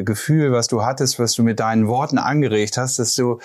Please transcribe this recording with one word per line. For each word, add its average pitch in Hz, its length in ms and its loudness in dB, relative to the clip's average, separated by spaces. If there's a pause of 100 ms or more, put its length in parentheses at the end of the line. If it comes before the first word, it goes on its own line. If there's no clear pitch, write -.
Gefühl, 143 480 0
was 117 160 2
du 110 160 0
hattest, 131 360 -2
was 117 140 0
du - 80 0
mit 113 200 2
deinen 110 260 2
Worten 131 320 0
angeregt 110 580 0
hast, 131 220 -4
dass 117 160 0
du, 123 300 0